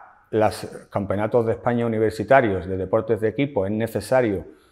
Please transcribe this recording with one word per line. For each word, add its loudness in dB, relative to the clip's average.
los -2
campeonatos 0
de 0
España 0
universitarios 2
de -4
deportes 0
de 0
equipo -2
es -2
necesario 0